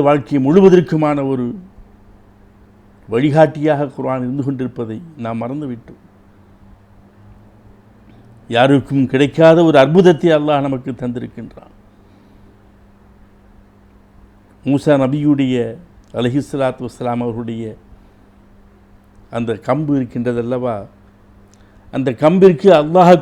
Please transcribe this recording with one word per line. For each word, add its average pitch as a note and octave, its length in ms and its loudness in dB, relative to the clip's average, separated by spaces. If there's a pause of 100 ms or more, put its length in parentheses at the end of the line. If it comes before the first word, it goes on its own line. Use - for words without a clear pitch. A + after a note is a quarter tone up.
வாழ்க்கை C#3+ 400 0
முழுவதற்குமான D#3+ 720 4 (120)
ஒரு B2+ 140 -4 (1600)
வழிகாட்டியாக C#3+ 840 0
குர்ஆன் C3 320 -6
இருந்து C3 200 -6
கொண்டிருப்பதை B2 520 -8 (260)
நாம் A2+ 200 -8
மறந்துவிட்டோம். B2+ 580 -12 (2500)
யாருக்கும் C3+ 580 2
கிடைக்காத D#3+ 440 4 (120)
ஒரு D3 140 4
அற்புதத்தை E3+ 540 4
அல்லாஹ் D3 300 -2
நமக்கு C3+ 240 -8 (100)
தந்திருக்கின்றான். A#2+ 720 -12 (3000)
மூசா C#3+ 280 0 (100)
நபியுடைய, C#3 520 -2 (640)
அலைஹிஸ்ஸலாத்து B2+ 640 -4
வஸ்ஸலாம் A#2+ 380 -8
அவர்களுடைய A#2 400 -8 (1700)
அந்த A#2 140 -4 (160)
கம்பு C#3+ 300 -2
இருக்கின்றதல்லவா, A#2+ 800 -6 (1160)
அந்த C3+ 160 -4 (140)
கம்பிற்கு F#3 460 4 (120)
அல்லாஹ் E3+ 400 6